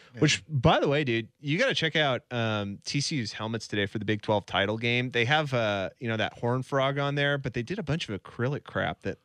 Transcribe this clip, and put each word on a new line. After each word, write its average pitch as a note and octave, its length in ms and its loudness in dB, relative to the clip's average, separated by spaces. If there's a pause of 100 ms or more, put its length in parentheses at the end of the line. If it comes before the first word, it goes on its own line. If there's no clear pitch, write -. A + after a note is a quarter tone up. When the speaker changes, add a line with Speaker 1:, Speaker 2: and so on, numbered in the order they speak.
(140)
Speaker 1:
Man. A#2 80 -2
Speaker 2:
Which, - 260 4
by D#3 320 6
the B3 80 2
way, D3 160 4
dude, A2+ 260 0 (100)
you D3 180 -2
gotta B3 160 2
check D#3+ 220 0
out, C#3 260 2 (100)
um, G#2+ 540 0
T C#3+ 160 -2
C E3 140 -2
U's A2+ 180 -4
helmets A2 340 -6
today G2+ 200 0
for - 100 -4
the G#2 80 -6
Big G#2+ 160 0
Twelve G#2 240 2
title G2 320 0
game. A#2+ 320 0
They A#2 160 0
have, D3 300 2
uh, G2+ 340 0 (100)
you A#2+ 80 -6
know, A2+ 100 -2
that G#2 200 -2
horn B2 240 0
frog C#3 380 0
on C#3+ 160 0
there, C#3+ 240 0
but C3+ 160 -6
they A#2+ 80 -2
did F#3+ 160 -6
a F3+ 40 -4
bunch D3+ 260 -4
of G2 120 -6
acrylic C3 420 -4
crap - 380 -4
that - 240 -6